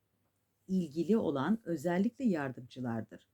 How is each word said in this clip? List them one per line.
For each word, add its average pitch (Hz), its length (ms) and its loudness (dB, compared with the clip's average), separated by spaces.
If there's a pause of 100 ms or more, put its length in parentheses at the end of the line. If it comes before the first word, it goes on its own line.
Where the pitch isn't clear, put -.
(680)
ilgili 170 480 2
olan 165 480 2
özellikle 175 600 0
yardımcılardır. 127 1080 -4